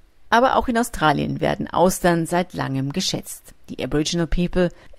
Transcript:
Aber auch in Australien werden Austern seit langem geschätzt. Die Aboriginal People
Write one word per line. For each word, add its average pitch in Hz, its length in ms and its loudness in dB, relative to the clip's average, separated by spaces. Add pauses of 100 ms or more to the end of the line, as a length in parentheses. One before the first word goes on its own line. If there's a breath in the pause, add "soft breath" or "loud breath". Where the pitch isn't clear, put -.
(280)
Aber 233 280 4
auch 226 100 2
in 233 100 -2
Australien 147 640 0
werden - 300 -2
Austern 170 560 2
seit 175 260 -2
langem 135 400 -4
geschätzt. - 600 -6 (160)
Die - 120 -10
Aboriginal 156 440 0
People 175 440 2 (280 soft breath)